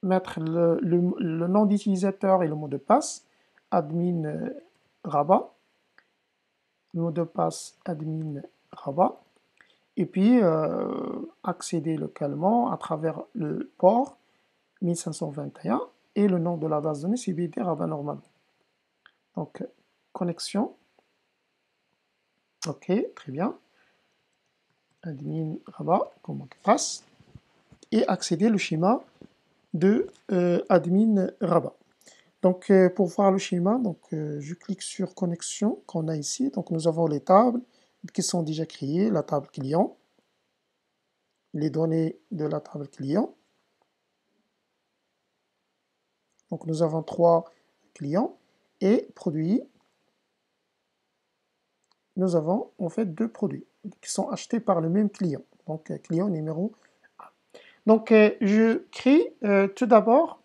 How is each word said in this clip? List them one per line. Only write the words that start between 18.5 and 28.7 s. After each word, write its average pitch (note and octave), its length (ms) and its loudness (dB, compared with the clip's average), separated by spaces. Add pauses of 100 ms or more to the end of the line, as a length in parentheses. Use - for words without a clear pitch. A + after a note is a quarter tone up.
Donc, - 300 -12 (460)
connexion. F#3+ 640 -6 (1900)
Ok, - 240 -6 (220)
très - 180 -16
bien. E3+ 240 -6 (1500)
Admin D#3 520 -8 (120)
Rabat, F3 460 -4 (100)
comme C#3+ 160 -10
mot C#3 60 -12
de - 180 -20
passe. - 400 0 (880)
Et A3 160 2
accéder F#3 440 0
au G#3 80 2
schéma F3 420 0 (720)